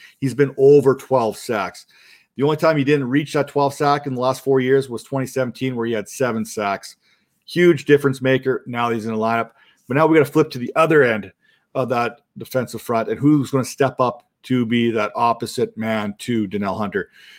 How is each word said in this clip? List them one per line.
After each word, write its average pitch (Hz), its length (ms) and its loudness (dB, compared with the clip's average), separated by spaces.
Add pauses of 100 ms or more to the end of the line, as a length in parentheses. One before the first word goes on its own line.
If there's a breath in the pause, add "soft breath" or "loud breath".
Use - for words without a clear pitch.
(200 soft breath)
he's 131 140 -4
been 135 240 0
over 135 380 6
twelve 117 420 -2
sacks. 101 480 -6 (500 soft breath)
The 127 80 -4
only 151 140 2
time 160 200 2
he 139 60 2
didn't 139 260 0
reach 143 240 -2
that 139 140 0
twelve 139 260 0
sack 143 340 0
in 131 80 -6
the 123 60 -4
last 131 220 -2
four 135 160 2
years 131 300 2
was 117 140 -10
twenty 135 240 -6
seventeen, 127 480 -4
where 117 100 -4
he 117 80 -4
had 104 160 -6
seven 113 360 -4
sacks. 101 520 -6 (480)
Huge 170 400 2
difference 139 360 2
maker. 131 460 0
Now 120 220 -2
he's 113 160 -4
in 113 80 -4
the 110 60 -4
lineup. 113 320 -2 (360 soft breath)
But 123 80 -2
now 160 100 4
we 160 120 4
gotta 139 120 4
flip 156 220 2
to 131 80 -10
the 123 160 -8
other 156 280 4
end 104 280 0 (440)
of 127 140 -2
that 120 320 -2 (160)
defensive 117 440 -6
front 113 280 -4
and 110 100 -6
who's 143 320 2
gonna 131 120 -2
step - 360 -2
up 123 280 -4 (160)
to 123 220 0
be 117 260 0
that 107 240 -2
opposite 117 640 -2
man 110 420 -4
to 110 280 -4
Danielle 98 300 -4
Hunter. 101 320 -6 (300 soft breath)